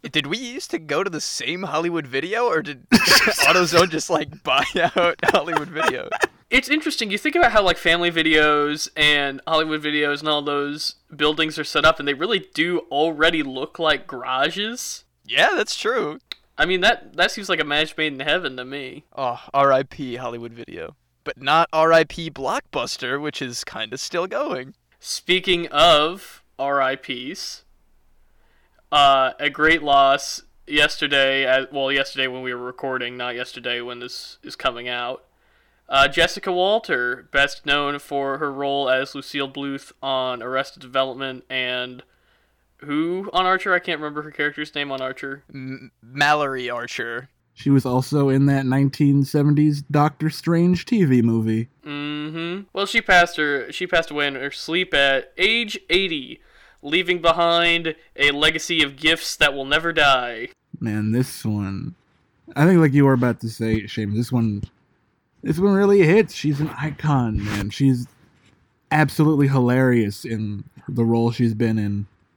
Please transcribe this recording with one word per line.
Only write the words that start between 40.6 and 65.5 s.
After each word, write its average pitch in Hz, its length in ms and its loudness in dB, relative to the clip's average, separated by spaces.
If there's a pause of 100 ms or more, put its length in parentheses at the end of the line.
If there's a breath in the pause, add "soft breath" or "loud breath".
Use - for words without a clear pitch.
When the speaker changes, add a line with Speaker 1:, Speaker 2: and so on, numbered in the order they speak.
Speaker 2:
Development 131 720 -4
and 127 540 -6 (760)
who 165 540 -4
on 180 120 2
Archer? 185 300 2
I 175 60 2
can't 170 200 -6
remember 151 220 -8
her 156 80 -14
character's 147 420 -6
name 143 200 -6
on 131 100 -6
Archer. 135 400 -10 (100)
Speaker 1:
M-, 131 380 -14 (100)
Mallory 135 720 0
Archer. 120 580 -8 (260)
Speaker 3:
She - 160 -2
was 139 140 6
also 131 440 0
in 135 180 4
that 139 200 2
nineteen 139 580 2
seventies 147 580 2
Doctor 151 480 0
Strange 170 540 0
T 220 200 2
V 127 180 4
movie. 113 460 0 (160)
Speaker 2:
Mm-hmm. 151 880 -8
Well, 196 140 -2
she 226 140 0
passed 175 360 4
her, 147 360 -2
she 180 160 -6
passed 165 240 0
away 147 160 0
in 139 80 -6
her 135 160 -6
sleep 180 420 -4
at 139 440 2
age 214 400 0 (100)
eighty, 165 520 -2 (420 soft breath)
leaving 175 400 -2
behind 170 760 2 (180 soft breath)
a 143 180 2
legacy 156 500 0
of 139 140 -2
gifts 156 400 -2
that 143 180 0
will 139 100 -4
never 160 260 0
die. 127 580 2 (300)
Speaker 3:
Man, 107 340 -2
this 127 340 -2
one, 98 480 -4 (600)
I 147 120 4
think 180 120 6
like 156 140 4
you 139 140 6
were 135 80 6
about 123 260 0
to 113 80 -8
say, 110 380 -2
Shane, 104 280 -4
this 117 160 -2
one, 113 340 -2 (800)
this 160 160 -2